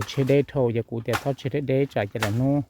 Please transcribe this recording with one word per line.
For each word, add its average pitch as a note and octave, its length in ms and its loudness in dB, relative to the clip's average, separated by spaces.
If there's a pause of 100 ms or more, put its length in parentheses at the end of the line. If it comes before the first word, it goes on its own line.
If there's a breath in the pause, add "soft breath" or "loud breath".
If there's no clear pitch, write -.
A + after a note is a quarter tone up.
chế - 180 -2
đế C#3 240 6
thôi, B2 260 0
giờ A#2 80 0
cụ A#2 220 -8
thể A#2+ 80 -2 (100)
thôi C#3 140 -2
chế - 140 -6
đế, C#3+ 100 -2
đế C3+ 300 2
chạy A2 160 -2
cho A2 160 -8
là G#2+ 80 0
nó. C3+ 400 2